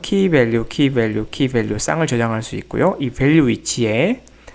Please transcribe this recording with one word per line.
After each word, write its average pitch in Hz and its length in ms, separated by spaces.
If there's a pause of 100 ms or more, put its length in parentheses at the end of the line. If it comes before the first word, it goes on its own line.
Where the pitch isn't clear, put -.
키 196 280
밸류, 117 380
키 139 220
밸류, 110 400
키 135 180
밸류 107 300
쌍을 156 300
저장할 117 340
수 - 140
있고요. 120 420
이 135 120
밸류 143 360
위치에 120 800 (300)